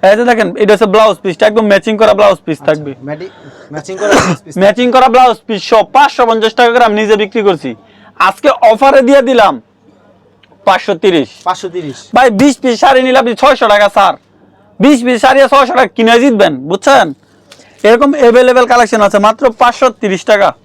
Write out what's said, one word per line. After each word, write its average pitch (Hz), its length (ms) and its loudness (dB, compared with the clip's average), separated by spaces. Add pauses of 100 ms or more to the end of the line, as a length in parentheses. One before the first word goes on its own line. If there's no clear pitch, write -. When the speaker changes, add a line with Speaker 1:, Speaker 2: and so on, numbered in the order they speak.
Speaker 1:
এই 208 80 4
যে 240 120 -2
দেখেন, 220 180 -2 (140)
এটা 208 120 2
হচ্ছে 202 200 0
ব্লাউজ 214 300 2
পিসটা, 185 260 -4
একদম 214 220 -2
ম্যাচিং 202 300 0
করা 214 180 2
ব্লাউজ 202 260 2
পিস 156 120 -6
Speaker 2:
আচ্ছা, 139 100 -6
Speaker 1:
থাকবে। 151 240 -4 (180)
Speaker 2:
ম্যাডি-, 170 220 -14 (420)
ম্যাচিং 156 280 -14
করা 208 200 -2
ব্লাউজ 185 220 -4
পিস। 156 100 -20 (100)
Speaker 1:
ম্যাচিং 240 320 0
করা 254 180 4
ব্লাউজ 247 240 2 (100)
পিস 208 220 -6
সহ 220 120 2 (140)
পাঁচশো 269 340 0
পঞ্চাশ 220 300 -2
টাকা 240 140 4
করে 247 160 2
আমি 208 120 -2
নিজে 214 220 0
বিক্রি 214 240 -6
করছি। 147 240 -4 (560)
আজকে 240 220 -2 (220)
অফারে 269 380 2
দিয়ে 277 200 4
দিলাম 214 240 2 (1120)
পাঁচশো 190 260 -2 (100)
তিরিশ। 175 260 0 (180)
Speaker 2:
পাঁচশো 185 280 -8
তিরিশ। 151 220 -12 (200)
Speaker 1:
ভাই, 254 100 4 (140)
বিশ 277 200 2
পিস 247 200 -2
শাড়ি 262 240 2
নিলে 254 180 0
আপনি 233 180 -4
ছয়শো 262 320 0
টাকা 208 220 2
ছাড়। 185 200 0 (680)
বিশ 269 220 4
পিস 247 180 -2
শাড়ি 262 200 2
আর 247 100 2
ছয়শো 262 260 0
টাকা 254 180 0
কিনে 233 260 2
জিতবেন, 196 300 0 (160)
বুঝছেন? 202 380 0 (800)
এরকম 240 220 2 (120)
অ্যাভেলেবল 247 500 4
কালেকশন 233 360 0
আছে 202 100 -2 (100)
মাত্র 220 160 -2 (180)
পাঁচশো 247 260 0 (140)
তিরিশ 190 200 -4 (100)
টাকা। 196 180 2 (160)